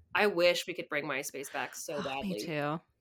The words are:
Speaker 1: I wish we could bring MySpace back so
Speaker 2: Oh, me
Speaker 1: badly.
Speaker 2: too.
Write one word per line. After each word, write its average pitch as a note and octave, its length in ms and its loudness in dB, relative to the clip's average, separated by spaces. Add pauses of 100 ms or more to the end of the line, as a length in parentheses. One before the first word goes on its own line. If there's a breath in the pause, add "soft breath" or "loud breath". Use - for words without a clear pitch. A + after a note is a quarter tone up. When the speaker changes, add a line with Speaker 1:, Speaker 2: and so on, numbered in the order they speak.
(140)
Speaker 1:
I G3 120 6
wish F3 400 4
we E3+ 80 -6
could E3 140 -6
bring D3 180 0
MySpace C#3 460 -4
back C3 220 -4
so - 240 -6
Speaker 2:
Oh, - 40 -2 (200)
me F#3+ 120 -2
Speaker 1:
badly. - 0 -
Speaker 2:
too. D3+ 460 -2 (200)